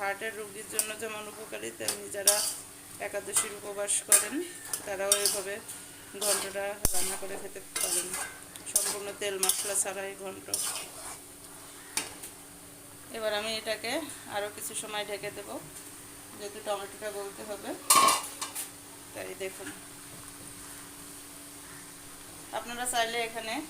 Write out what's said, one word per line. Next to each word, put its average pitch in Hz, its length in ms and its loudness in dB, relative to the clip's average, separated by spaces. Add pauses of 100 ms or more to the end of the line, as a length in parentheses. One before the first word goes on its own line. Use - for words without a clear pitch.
হার্টের 202 380 2
রোগীর 208 340 -6
জন্য 214 160 4 (120)
যেমন 214 220 -2 (100)
উপকারী, 113 360 -6 (100)
তেমনি 101 280 0 (100)
যারা 202 180 10 (680)
একাদশীর 202 540 2
উপবাস 202 340 -2 (160)
করেন 214 260 10 (500)
তারাও 196 280 2 (120)
এভাবে 202 300 2 (720)
ঘন্টটা 196 400 2 (280)
রান্না 196 280 6
করে 196 200 -2
খেতে 196 180 -8 (220)
পারেন, 180 260 4 (640)
সম্পূর্ণ 202 340 4 (140)
তেল 202 220 2
মশলা 196 400 6
ছাড়া 196 260 -2
এই 196 140 -6
ঘন্ট। 196 240 -6 (2750)
এবার 214 220 2
আমি 220 120 2 (100)
এটাকে 220 300 0 (440)
আরও 208 120 2 (100)
কিছু 220 240 -4
সময় 214 280 0
ঢেকে 202 280 -2
দেব, 202 120 -6 (880)
যেহেতু 208 300 -6
টমেটোটা 202 500 -2
গলতে 196 320 -6
হবে। 202 200 -4 (1400)
তাই 190 200 -4 (100)
দেখুন, 190 240 -4 (3000)
আপনারা 240 360 -2
চাইলে 233 240 6 (100)
এখানে 226 260 -2 (160)